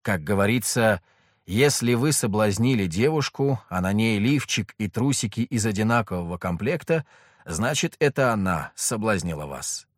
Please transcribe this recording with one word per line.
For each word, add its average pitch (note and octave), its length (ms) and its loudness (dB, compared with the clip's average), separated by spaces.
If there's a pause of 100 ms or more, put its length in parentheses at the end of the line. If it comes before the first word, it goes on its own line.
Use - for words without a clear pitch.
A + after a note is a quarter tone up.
Как F#2 240 -2
говорится, G#2 760 2 (420)
если B2 480 2
вы C3 200 2
соблазнили G#2+ 760 2
девушку, C#3 800 0
а F#2 140 -2
на F#2+ 100 0
ней A2 260 2
лифчик A#2+ 600 0
и G#2+ 100 -4
трусики A#2 520 -2
из A2+ 260 -2
одинакового G2+ 720 0
комплекта, D3 680 -2 (400)
значит, C#3 540 -2
это C3+ 340 2
она F#2+ 420 -2
соблазнила F2 720 -2
вас. C2+ 420 -10 (120)